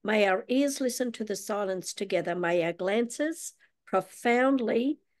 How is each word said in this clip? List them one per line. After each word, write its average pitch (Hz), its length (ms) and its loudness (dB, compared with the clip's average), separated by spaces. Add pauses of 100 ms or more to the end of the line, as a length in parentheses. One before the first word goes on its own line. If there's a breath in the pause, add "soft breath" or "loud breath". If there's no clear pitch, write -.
may 214 220 2
our 190 220 2
ears 277 320 2
listen 247 320 -2
to 226 120 -6
the 208 120 -4
silence 190 580 -4
together, 180 400 -2
may 175 280 2
our 170 120 0
glances 233 800 -2 (320 soft breath)
profoundly 240 1120 2 (220)